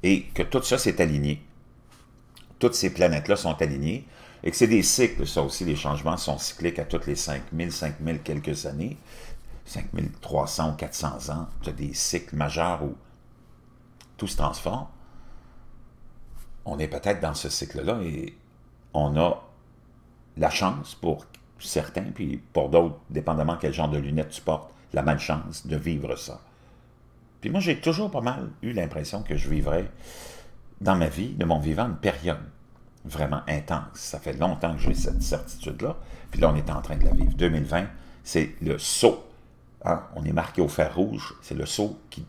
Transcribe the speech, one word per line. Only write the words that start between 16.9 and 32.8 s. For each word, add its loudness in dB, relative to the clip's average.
dans 0
ce -4
cycle-là -2
et -6
on 2
a 4
la 4
chance -2
pour -2
certains, -4
puis -6
pour 2
d'autres, 6
dépendamment 0
quel 0
genre 0
de 0
lunettes -2
tu -12
portes, -2
la 2
malchance -2
de -2
vivre -2
ça. -12
Puis -2
moi, 2
j'ai 2
toujours 0
pas -2
mal -4
eu -4
l'impression -4
que -2
je 2
vivrais 2
dans 4
ma 4
vie, -4
de 0
mon 4
vivant, 0
une -4
période 0